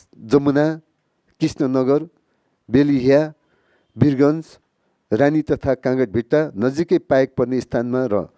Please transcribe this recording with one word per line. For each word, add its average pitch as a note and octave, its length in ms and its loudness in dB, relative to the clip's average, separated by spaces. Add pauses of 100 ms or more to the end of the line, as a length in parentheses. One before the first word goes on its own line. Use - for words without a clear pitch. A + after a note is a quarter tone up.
(180)
जमुना, C#3+ 580 0 (640)
कृष्णनगर, C#3 720 0 (600)
बेलिया, C#3+ 640 2 (640)
वीरगञ्ज, C#3+ 480 2 (680)
रानी C#3+ 280 2
तथा C#3 320 -2
काँगडभिट्टा C3 840 -2
नजिकै C#3+ 400 0
पाएक C3+ 400 0
पर्ने B2+ 240 -2
स्थानमा B2+ 440 -4
र G2+ 220 -4 (100)